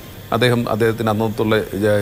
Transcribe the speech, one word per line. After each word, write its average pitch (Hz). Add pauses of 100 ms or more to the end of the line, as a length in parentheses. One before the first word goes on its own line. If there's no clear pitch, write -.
(360)
അദ്ദേഹം 120 (120)
അദ്ദേഹത്തിൻ്റെ 110
അന്നത്തുള്ള 110 (260)
ജ-, 104